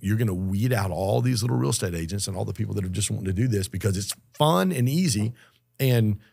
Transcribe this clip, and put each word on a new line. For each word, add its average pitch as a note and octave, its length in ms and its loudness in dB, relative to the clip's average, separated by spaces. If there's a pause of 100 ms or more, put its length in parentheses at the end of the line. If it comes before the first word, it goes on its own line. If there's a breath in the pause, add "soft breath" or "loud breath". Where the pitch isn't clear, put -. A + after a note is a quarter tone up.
you're G#2 160 2
gonna A2 160 0
weed G2 400 0
out F#2+ 180 0
all G2 300 0
these A#2+ 200 2
little B2 160 0
real C#2 140 0
estate F2+ 240 -2
agents E2+ 320 -4
and F#2+ 100 -6
all G#2 80 -4
the G2 80 -4
people G2+ 220 -4
that F#2+ 100 -2
are F#2 40 -4
just G2 220 -2
wanting G#2+ 140 -4
to F#2 80 0
do A#2 140 2
this G2+ 200 0
because G2 300 -2
it's G2 160 -6 (240)
fun F3+ 340 4
and B2 180 0
easy. B2 440 0 (460 soft breath)
And, A#2 400 2 (140)